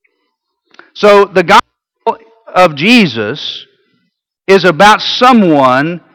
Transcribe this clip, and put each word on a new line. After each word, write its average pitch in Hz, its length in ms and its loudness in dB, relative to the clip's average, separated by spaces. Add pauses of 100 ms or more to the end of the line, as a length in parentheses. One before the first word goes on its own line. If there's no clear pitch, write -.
(960)
So 202 300 2
the 190 180 -4
gospel - 840 -4 (220)
of 175 300 -2
Jesus 147 880 -4 (800)
is 190 180 2
about 185 380 2
someone 165 1000 0 (140)